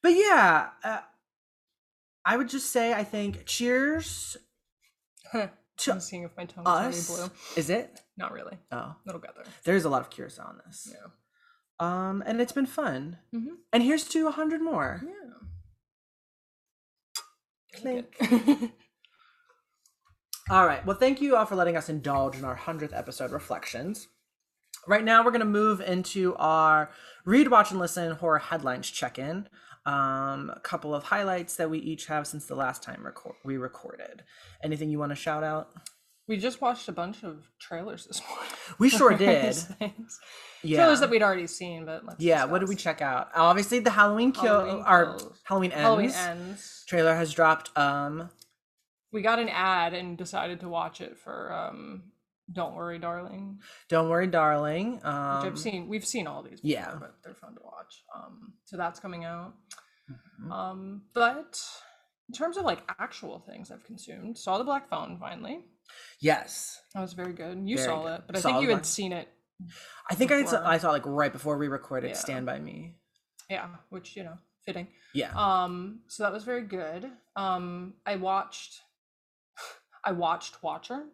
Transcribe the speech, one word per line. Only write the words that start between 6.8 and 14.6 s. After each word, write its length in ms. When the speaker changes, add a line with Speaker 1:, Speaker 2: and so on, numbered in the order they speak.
Speaker 1:
us. 120
Speaker 2:
blue. 220
Speaker 1:
Is 120
it? 300
Speaker 2:
Not 160
really. 260
Speaker 1:
Oh. 240
Speaker 2:
It'll 140
get 160
there. 80
Speaker 1:
There's 180
a 60
lot 120
of 80
curacao 420
in 140
this. 240
Speaker 2:
Yeah. 180
Speaker 1:
Um, 440
and 140
it's 140
been 120
fun. 520
Speaker 2:
Mm-hmm. 200
Speaker 1:
And 100
here's 260
to 180
a 40
hundred 300